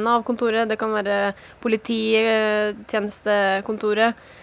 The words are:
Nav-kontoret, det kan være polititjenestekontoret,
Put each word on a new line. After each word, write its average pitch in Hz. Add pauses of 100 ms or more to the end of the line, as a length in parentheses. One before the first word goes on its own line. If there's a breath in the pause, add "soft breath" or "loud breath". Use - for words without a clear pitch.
Nav-kontoret, 226
det 214
kan 220
være 202 (280 loud breath)
polititjenestekontoret, 214 (300 loud breath)